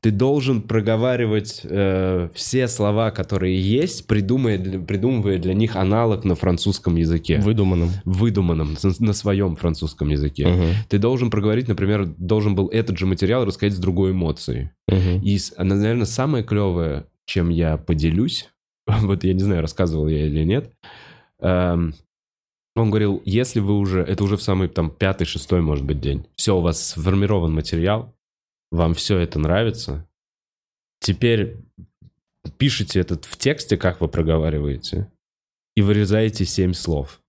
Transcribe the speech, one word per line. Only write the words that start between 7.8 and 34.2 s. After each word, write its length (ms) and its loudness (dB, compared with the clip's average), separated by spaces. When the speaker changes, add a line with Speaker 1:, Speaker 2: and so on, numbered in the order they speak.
Speaker 1:
Выдуманном, 760 0
на, 160 2
на 160 2
своём 420 0
французском 540 -2
языке. 360 0
Speaker 2:
Мгм. 180 4
Speaker 1:
Ты 80 2
должен 320 0
проговорить, 380 0
например, 360 0
должен 500 0
был 140 0
этот 300 -2
же 80 -2
материал 400 0
рассказать 280 -2
с 60 -6
другой 320 2
эмоцией. 600 -2
Speaker 2:
Мгм. 340 2
Speaker 1:
И 160 2
с-, 180 -6
а, 80 -4
наверное, 400 2
самое 400 -2
клёвое, 640 -2
чем 240 0
я 300 2
поделюсь, 720 0
<laughs> 180 -18
вот 380 0
я 80 2
не 80 0
знаю, 220 0
рассказывал 460 -2
я 180 0
или 180 0
нет, 260 0
эм, 540 0
он 140 2
говорил, 340 0
если 360 0
вы 180 0
уже, 240 0
это 200 -2
уже 140 0
в 60 -6
самый 260 0
там 220 -2
пятый, 340 -2
шестой, 380 -2
может 240 0
быть, 140 -2
день, 260 -4
всё, 220 0
у 20 2
вас 280 -2
сформирован 680 0
материал, 580 -2
вам 200 2
всё 240 0
это 200 -2
нравится, 680 -2
теперь 560 0
пишите 420 0
этот 240 -4
в 120 -12
тексте, 400 0
как 240 -2
вы 80 -2
проговариваете, 1000 -2